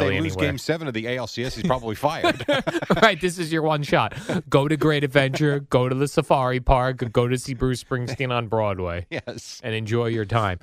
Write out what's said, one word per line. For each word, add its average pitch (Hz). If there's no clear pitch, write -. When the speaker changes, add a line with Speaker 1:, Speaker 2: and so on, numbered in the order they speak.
Speaker 1:
really 95
Speaker 2:
they 95
lose -
Speaker 1:
anywhere. 92
Speaker 2:
Game 139
seven 160
of 120
the 113
A 127
L 120
C -
S, 131
he's 113
probably 117
fired. 156
Speaker 1:
<laughs> 269
Right, 196
this 180
is 160
your 160
one 151
shot. 135
Go 139
to 156
Great 147
Adventure, 139
go 127
to 131
the 135
Safari 131
Park, 127
go 123
to 127
see 131
Bruce 127
Springsteen 123
on 120
Broadway. 92
Speaker 2:
Yes. -
Speaker 1:
And 113
enjoy 113
your 113
time. 101